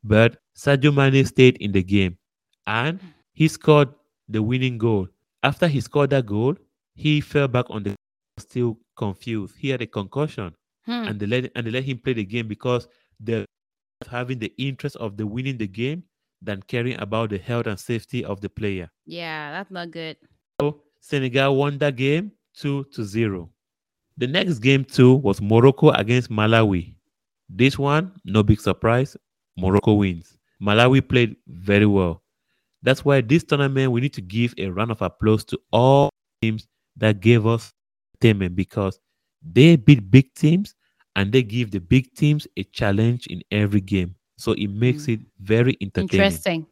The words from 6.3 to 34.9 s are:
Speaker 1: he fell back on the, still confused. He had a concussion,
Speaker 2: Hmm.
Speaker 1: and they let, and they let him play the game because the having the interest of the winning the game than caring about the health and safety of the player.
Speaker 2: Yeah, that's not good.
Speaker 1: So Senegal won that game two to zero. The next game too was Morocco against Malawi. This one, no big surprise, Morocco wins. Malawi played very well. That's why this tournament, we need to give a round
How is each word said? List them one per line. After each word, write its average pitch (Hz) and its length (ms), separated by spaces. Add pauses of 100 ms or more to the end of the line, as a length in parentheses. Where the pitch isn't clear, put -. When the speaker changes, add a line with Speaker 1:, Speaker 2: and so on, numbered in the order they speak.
Speaker 1:
he 151 260
fell 143 280
back 123 220
on 104 140
the, 101 100 (440)
still 120 400 (180)
confused. 107 600
He 139 140
had 127 120
a 110 40
concussion, 104 680 (300)
Speaker 2:
Hmm. 233 240
Speaker 1:
and 104 120
they 104 60
let, 123 280
and 117 120
they 110 40
let 127 140
him 131 140
play 135 160
the 110 100
game 113 240
because 123 400 (320)
the 107 260 (640)
having 123 300
the 107 180
interest 135 380
of 101 200
the 107 80
winning 127 340
the 107 100
game 127 340 (400)
than 98 200
caring 123 380
about 110 300
the 101 80
health 120 300
and 101 100
safety 120 460
of 98 160
the 101 80
player. 95 420 (160)
Speaker 2:
Yeah, 156 460
that's 196 180
not 175 220
good. 160 240 (440)
Speaker 1:
So 147 220 (160)
Senegal 135 580
won 143 220
that 143 160
game 147 380 (200)
two 139 300 (120)
to 117 100
zero. 98 460 (680)
The 123 100
next 170 320
game 135 260
too 127 300
was 104 260
Morocco 117 500
against 120 400
Malawi. 107 680 (520)
This 120 300
one, 147 340 (120)
no 104 180
big 107 180
surprise, 117 560 (400)
Morocco 98 380
wins. 92 420 (240)
Malawi 120 460
played 120 300 (100)
very 101 400
well. 92 360 (600)
That's 131 220
why 139 160
this 139 240
tournament, 135 480
we 120 80
need - 140
to - 60
give 110 380
a 98 100
round 101 220